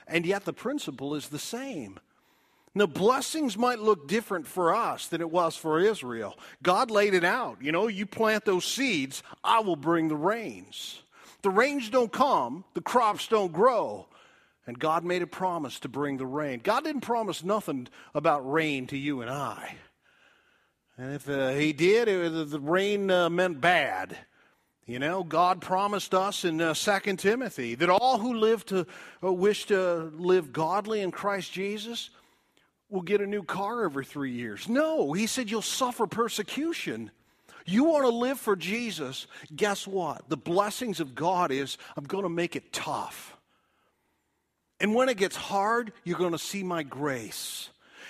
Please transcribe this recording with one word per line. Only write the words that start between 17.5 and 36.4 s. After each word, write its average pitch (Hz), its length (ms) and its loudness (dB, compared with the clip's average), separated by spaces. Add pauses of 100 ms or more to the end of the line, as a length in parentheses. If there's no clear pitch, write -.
about 147 380 2
rain 147 360 0
to 139 100 -8
you 139 240 -2
and 117 100 -6
I. 135 460 -8 (1200)
And 131 180 -8
if, 139 140 -10
uh, 135 220 2
he 151 200 2
did, 202 380 4
it, 175 240 2
the, 160 100 -2
the 147 160 -4
rain, 196 500 2
uh, 180 200 4
meant 175 320 0
bad. 131 560 2 (680)
You 120 140 -8
know, 175 240 0
God 170 380 4
promised 196 520 0
us 190 300 2
in, 160 160 0
uh, 165 140 2
Second 196 460 0
Timothy 190 560 0
that 165 140 4
all 240 280 6
who 240 160 0
live 220 320 2
to, 185 200 -2 (380)
uh, 185 80 2
wish 196 360 2
to 175 500 0
live 175 340 4
godly 196 480 0
in 185 120 -2
Christ 196 420 -4
Jesus 208 560 -6 (800)
will 190 120 -4
get 202 200 2
a 202 60 -2
new 208 160 -2
car 202 420 -2
every 139 180 -2
three 135 280 -6
years. 120 360 -6
No, 269 460 2
he 214 140 0
said 240 220 -4
you'll 214 120 -2
suffer 247 460 -2
persecution. 208 1040 -4 (560)